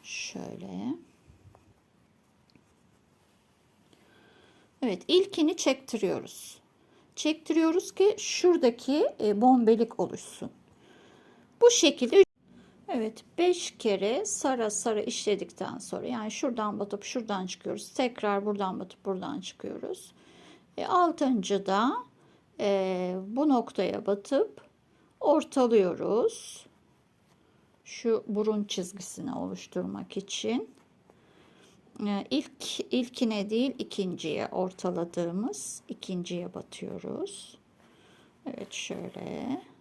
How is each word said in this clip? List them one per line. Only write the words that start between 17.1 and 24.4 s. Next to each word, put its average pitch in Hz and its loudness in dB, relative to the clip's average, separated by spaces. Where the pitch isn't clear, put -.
çıkıyoruz. - -8
Tekrar 208 -2
buradan 202 -2
batıp - -12
buradan 185 -6
çıkıyoruz. - -10
E, - -4
altıncıda, 247 2
e, 190 0
bu 269 2
noktaya 214 0
batıp 269 0